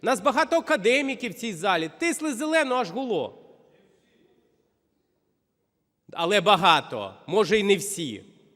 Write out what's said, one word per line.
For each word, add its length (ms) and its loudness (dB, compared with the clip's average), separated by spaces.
Нас 180 0
багато 360 0
академіків 720 0
в 40 -10
цій 180 -8
залі. 460 -2
Тисли 360 -2
зелену, 400 0
аж 160 -2
гуло. 480 -4
Але 280 2
багато, 760 2
може, 320 2
й 40 2
не 140 4
всі. 460 -8